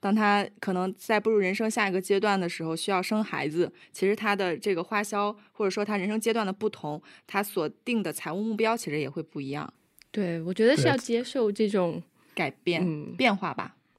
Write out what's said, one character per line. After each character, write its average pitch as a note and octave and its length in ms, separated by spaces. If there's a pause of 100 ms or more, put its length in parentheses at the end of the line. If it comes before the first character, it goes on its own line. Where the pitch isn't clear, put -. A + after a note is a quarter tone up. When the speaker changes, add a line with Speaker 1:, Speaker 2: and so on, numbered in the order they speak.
Speaker 1:
当 G3+ 140
他 G3+ 320 (120)
可 - 140
能 F#3 240
在 A3 240
步 A3+ 100
入 A3+ 60
人 F#3 180
生 A3 160
下 A3 160
一 G3 60
个 F#3 80
阶 G3 180
段 G3+ 220
的 F3 80
时 F3 140
候 D#3+ 120
需 E3 160
要 F#3 120
生 G#3+ 200
孩 C#3+ 240
子， D#3 240 (220)
其 - 160
实 G#3 80
他 G#3+ 180
的 F#3 220
这 G3+ 180
个 E3 80
花 G#3 200
销， G#3 340 (160)
或 G#3 140
者 F#3+ 40
说 G#3 140
他 G#3 140
人 F#3 100
生 G#3+ 100
阶 A3+ 140
段 A3 140
的 F#3+ 40
不 G3+ 200
同， D3+ 320 (240)
他 G3+ 160
所 E3+ 260 (160)
定 A#3 180
的 D#3+ 80
财 D3+ 220
务 F#3 80
目 A3 160
标 A3 180
其 A3+ 160
实 D3 80
也 C#3 120
会 D#3+ 120
不 - 160
一 C3+ 120
样。 D3 200 (400)
Speaker 2:
对， E3+ 300
我 F3 140
觉 A3 120
得 C4+ 80
是 - 140
要 C#4 80
接 A#3+ 260
受 A#3 300
这 G#3+ 160
种 F3+ 340 (320)
Speaker 3:
对。 F3+ 140
Speaker 1:
改 - 20 (140)
变， E3+ 180
Speaker 2:
嗯。 D3+ 360
Speaker 1:
变 A#3 180
化 F3+ 160
吧。 - 220 (240)